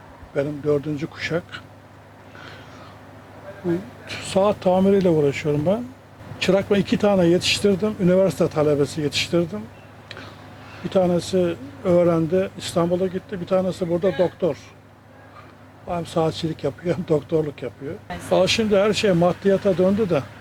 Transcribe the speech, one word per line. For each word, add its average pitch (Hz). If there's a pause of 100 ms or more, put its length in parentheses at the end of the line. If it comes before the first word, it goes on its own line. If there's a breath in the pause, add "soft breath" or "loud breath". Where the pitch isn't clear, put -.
(360)
Benim 147
dördüncü 147
kuşak. - (2250 loud breath)
Bu 180 (560)
saat 196
tamiriyle 190
uğraşıyorum 147
ben. 208 (560)
Çırak 190
ben 202
iki 202
tane 202
yetiştirdim. 196
Üniversite 185
talebesi 147
yetiştirdim. 170 (1200 loud breath)
Bir 180
tanesi 175 (280)
öğrendi, 175
İstanbul'a 180
gitti. 185
Bir 175
tanesi 185
burada 175
doktor. 170 (1300)
Hem 170
saatçilik 160
yapıyor, 156
hem 175
doktorluk 151
yapıyor. 135 (380)
Valla 180
şimdi 214
her 202
şey 208
maddiyata 180
döndü 196
de 151 (200)